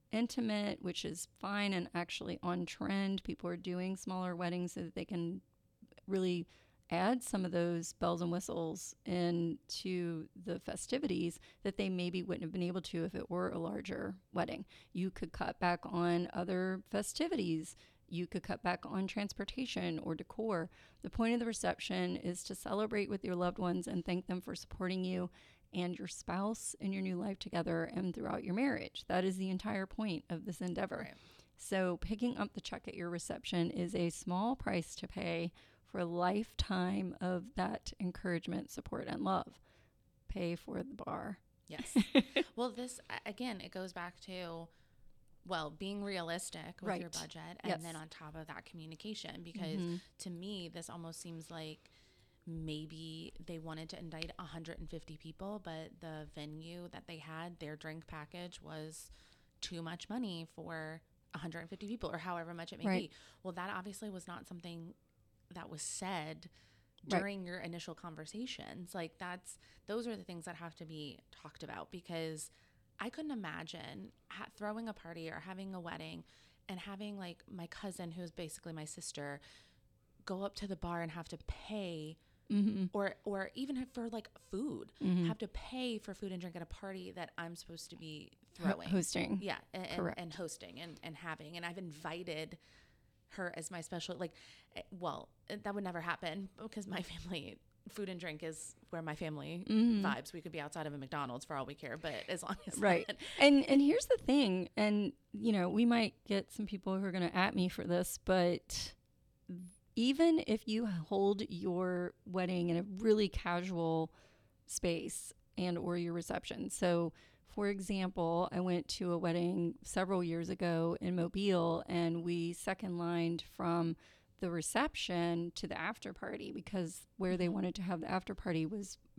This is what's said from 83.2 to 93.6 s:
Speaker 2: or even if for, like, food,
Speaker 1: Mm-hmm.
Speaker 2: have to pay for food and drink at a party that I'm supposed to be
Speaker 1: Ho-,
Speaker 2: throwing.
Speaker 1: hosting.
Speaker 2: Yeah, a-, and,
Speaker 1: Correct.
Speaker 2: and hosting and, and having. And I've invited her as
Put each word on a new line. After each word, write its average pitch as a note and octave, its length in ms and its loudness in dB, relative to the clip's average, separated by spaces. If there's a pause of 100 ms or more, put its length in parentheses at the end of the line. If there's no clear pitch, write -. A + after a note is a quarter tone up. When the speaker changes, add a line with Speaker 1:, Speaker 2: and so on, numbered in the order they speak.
Speaker 2:
or G3 280 0
even C4 220 -2
if B3+ 140 -2
for, A#3 180 -4
like, A3 200 -6 (220)
food, A#3 400 -2 (140)
Speaker 1:
Mm-hmm. F3+ 220 6
Speaker 2:
have E3 120 2
to G#3+ 100 -4
pay B3 500 -4
for G3+ 160 -8
food G3 180 -6
and F3+ 80 -4
drink F3 160 -8
at E3+ 60 -6
a E3 40 -6
party F#3 460 -8
that F3 240 -8
I'm E3+ 180 -6
supposed E3 360 -12
to F3 60 -14
be D#3 360 -12 (300)
Speaker 1:
Ho-, F#3+ 80 4
Speaker 2:
throwing. - 180 0
Speaker 1:
hosting. F#3 540 2
Speaker 2:
Yeah, F#3+ 160 -2 (160)
a-, - 20 -8
and, F#3 240 -4
Speaker 1:
Correct. F3 180 0
Speaker 2:
and E3+ 140 -8
hosting D3 480 -8
and, E3+ 220 -12
and D#3+ 120 -10
having. D#3+ 440 -10
And F3 80 -6
I've F3 120 -8
invited E3 800 -6 (760)
her F3 220 -4
as - 160 -8